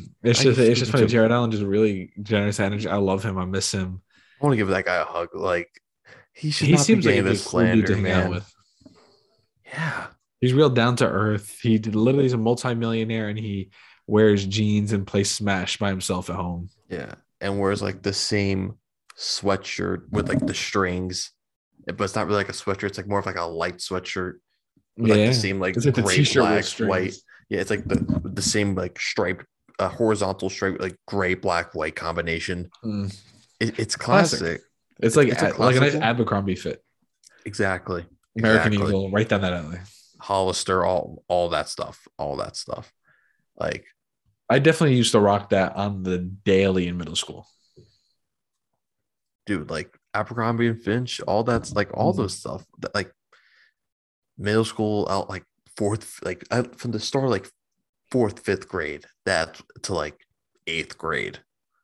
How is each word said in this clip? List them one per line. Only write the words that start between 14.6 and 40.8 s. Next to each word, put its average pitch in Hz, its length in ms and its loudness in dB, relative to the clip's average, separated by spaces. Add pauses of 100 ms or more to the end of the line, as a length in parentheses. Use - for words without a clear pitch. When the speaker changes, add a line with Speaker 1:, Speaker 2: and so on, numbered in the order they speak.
Speaker 1:
and 98 140 -2
plays 101 240 0
Smash 98 480 -2
by 101 100 -2
himself 92 400 -4
at 90 80 -6
home. 87 320 -6 (220)
Speaker 2:
Yeah, 73 240 -10 (260)
and 98 180 -4
wears, 98 220 0
like, 98 220 -4
the 101 100 -2
same 98 640 -2 (440)
sweatshirt 95 920 -4
with, 104 180 0
like, - 180 0
the - 60 -2
strings, 92 800 -4 (540)
but 98 160 -6
it's 98 120 -2
not 107 120 0
really, 104 100 0
like, 98 140 -2
a - 20 -10
sweatshirt. - 320 -4
It's, 98 140 -6
like, 98 100 -10
more 101 100 0
of, 95 60 -2
like, 92 140 -6
a 87 60 -4
light 85 340 -4
sweatshirt 92 560 -6 (640)
with, 113 120 4
like, 104 100 8
Speaker 1:
Yeah. 107 80 6
Speaker 2:
the 127 60 2
same, 98 240 0
like, 95 160 -2
Speaker 1:
It's, 120 120 0
like, 135 80 4
the 123 80 2
Speaker 2:
gray, 98 140 2
Speaker 1:
t-shirt 143 260 4
with 92 80 4
Speaker 2:
black, 92 140 2
Speaker 1:
strings. 107 260 -2
Speaker 2:
white. 92 240 0 (340)
Yeah, 95 120 -2
it's, 95 100 -4
like, 104 180 -2
the, - 360 0
the 95 180 -6
same, 101 320 0
like, 92 260 -6
striped, 92 460 -4 (320)
uh, 95 100 0
horizontal 98 640 0
stripe, 95 300 -2
like, 92 260 -6
gray, 95 280 0
black, 87 400 -2
white 80 220 -4
combination. 82 720 -4 (160)
Speaker 1:
Mm. 101 340 -6 (400)
Speaker 2:
It, 113 200 -2
it's 110 180 -4
Speaker 1:
Classic. 156 420 2
Speaker 2:
classic. 85 220 -4 (400)
Speaker 1:
It's 113 160 0
like 143 120 6
Speaker 2:
It's - 120 0
a - 60 2
Speaker 1:
a, 92 100 -2
like 127 200 4
a 131 40 4
nice 143 120 4
Speaker 2:
classic. 151 100 -2
Speaker 1:
Abercrombie 110 540 0
fit. - 280 -8 (640)
Speaker 2:
Exactly. 95 580 -4 (340)
Speaker 1:
American 110 360 4
Speaker 2:
Exactly. 82 220 0
Speaker 1:
Eagle, 95 140 -4
right 101 180 0
down 101 120 0
that 92 140 -2
alley. 85 240 -10 (400)
Speaker 2:
Hollister, 92 640 0